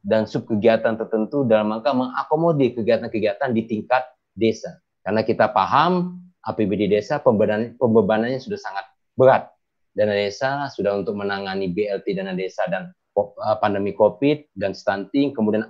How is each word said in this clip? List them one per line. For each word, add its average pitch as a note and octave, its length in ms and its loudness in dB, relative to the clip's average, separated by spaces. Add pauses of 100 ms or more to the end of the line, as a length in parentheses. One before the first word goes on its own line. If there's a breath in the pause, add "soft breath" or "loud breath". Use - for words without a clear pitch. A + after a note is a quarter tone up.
dan G#2+ 240 2
subkegiatan A2+ 720 2
tertentu A2+ 480 -2
dalam G#2+ 240 4
rangka A#2+ 240 -2
mengakomodir C#3+ 800 0
kegiatan-kegiatan A2+ 800 0
di A2 80 0
tingkat A#2+ 400 -2 (320)
desa. G#2+ 400 -2 (240)
Karena G#2+ 240 -2
kita A2+ 320 2
paham E3 640 0 (240)
A A2 80 -6
P G#2+ 160 0
B G2 80 -2
D G#2 80 0
desa G#2 320 0
pembeban-, G#2+ 640 0
pembebanannya A2+ 560 2
sudah G#2 240 -8
sangat G2 240 -10 (320)
berat. B2+ 320 6 (480)
Dana G#2 160 2
desa C3 560 -2
sudah G2+ 320 -2
untuk G2+ 160 -6
menangani G2 560 -4
B G#2 160 -2
L G2 160 -4
T G2+ 120 -2
dana F#2+ 160 -6
desa F#2 380 -4
dan F3+ 180 -6 (240)
po-, - 240 -2
eh, G#2+ 220 -2
pandemi G2+ 340 -2
covid C#3 640 2
dan G2 160 -4
stunting, G2+ 640 -2
kemudian G#2+ 340 0